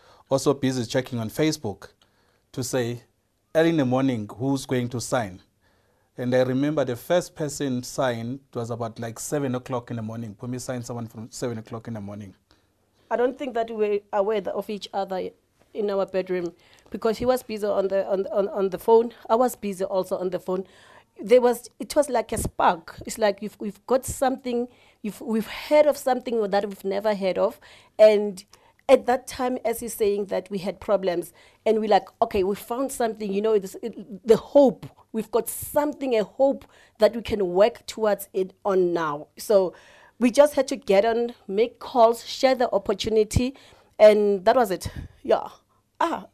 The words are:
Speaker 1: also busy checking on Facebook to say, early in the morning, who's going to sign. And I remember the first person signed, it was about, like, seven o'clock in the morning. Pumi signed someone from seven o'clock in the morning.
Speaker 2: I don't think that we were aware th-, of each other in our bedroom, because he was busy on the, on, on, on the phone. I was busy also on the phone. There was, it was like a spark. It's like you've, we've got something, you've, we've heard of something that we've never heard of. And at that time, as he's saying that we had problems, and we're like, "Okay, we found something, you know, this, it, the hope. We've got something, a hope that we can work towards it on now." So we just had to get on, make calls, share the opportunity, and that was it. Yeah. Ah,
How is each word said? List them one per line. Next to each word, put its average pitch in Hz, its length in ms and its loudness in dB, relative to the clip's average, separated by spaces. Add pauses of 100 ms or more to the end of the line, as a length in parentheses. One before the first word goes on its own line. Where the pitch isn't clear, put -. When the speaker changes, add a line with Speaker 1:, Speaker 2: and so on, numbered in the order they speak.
(300)
Speaker 1:
also 135 240 2
busy 131 320 -2
checking 127 320 -4
on 110 100 -4
Facebook 151 600 -4 (640)
to 131 120 -8
say, 120 380 -4 (520)
early 165 140 4
in 165 80 2
the 147 80 2
morning, 127 500 0
who's 135 300 -2
going 123 240 -2
to 120 100 -6
sign. 107 440 -4 (760)
And 123 180 -2
I 127 60 6
remember 135 460 0
the 120 100 -4
first - 380 -2
person 139 480 -4
signed, 123 580 -4 (100)
it - 60 -14
was 117 140 -6
about, 117 280 -8
like, 117 200 -10
seven 139 380 -4
o'clock 123 340 -8
in 123 60 -6
the 117 60 -8
morning. 110 320 -10
Pumi 123 240 -10
signed 123 280 -10
someone 117 200 -10
from 110 240 -16
seven 120 280 -8
o'clock 113 280 -12
in 117 60 -10
the 110 80 -8
morning. 101 340 -14 (760)
Speaker 2:
I 226 60 -2
don't 254 220 -2
think 277 140 -8
that 226 160 -4
we 226 80 -10
were 208 220 0 (120)
aware 208 300 0
th-, 180 160 -6
of 202 140 -8
each 202 240 -10
other 185 340 -6 (460)
in 208 160 -4
our 196 160 0
bedroom, 180 480 -4 (340)
because 220 300 -2
he 240 80 -2
was 254 160 2
busy 214 240 -6
on 196 220 0
the, 190 180 0
on, 196 220 -2
on, 208 200 0
on 196 220 -2
the 175 80 -6
phone. 226 340 4 (160)
I 226 60 4
was 247 200 2
busy 190 300 -6
also 185 320 -2
on 180 140 -4
the 180 80 -4
phone. 185 260 -4 (580)
There 240 180 6
was, 240 380 0
it - 160 -12
was 277 160 2
like 226 220 -2
a 214 60 -2
spark. - 580 -2 (100)
It's - 120 -10
like 208 220 0
you've, 214 200 -12
we've 208 260 -12
got 262 180 0
something, 254 600 -2 (340)
you've, 208 200 -10
we've 220 260 -2
heard 302 400 2
of 277 100 2
something 247 540 -2
that 202 180 0
we've 196 160 -16
never 202 300 -2
heard 190 240 -2
of. 190 220 0 (400)
And 208 440 6 (440)
at 269 180 6
that 262 220 -2
time, 254 360 -4
as 226 140 -2
he's 233 160 -10
saying 202 320 0
that 185 240 -6
we 202 80 -6
had 185 220 -8
problems, 185 520 -2 (320)
and 220 140 4
we're 214 100 -2
like, 190 200 4 (120)
"Okay, 226 220 2
we 190 140 0
found 269 340 -6
something, 220 420 -4
you 196 80 0
know, 220 200 2
this, 185 200 -10
it, 208 460 -12
the 214 100 8
hope. - 500 4 (260)
We've 220 180 -6
got - 180 0
something, 285 680 -2
a 214 80 2
hope 262 400 0 (340)
that 208 160 4
we 233 80 -8
can 208 240 -2
work 190 400 2
towards 208 460 -2
it 190 200 -4 (120)
on 185 280 2
now." 156 360 -4 (100)
So 190 340 2 (460)
we 233 140 2
just 294 220 6
had 269 120 0
to 269 100 -6
get 202 280 2
on, 240 300 0 (120)
make 214 320 -2
calls, 233 480 2
share 262 300 2
the 254 160 0
opportunity, 220 840 0 (460)
and 208 460 8
that 226 100 6
was 220 160 4
it. - 160 -6 (340)
Yeah. - 240 0 (540)
Ah, 294 340 -2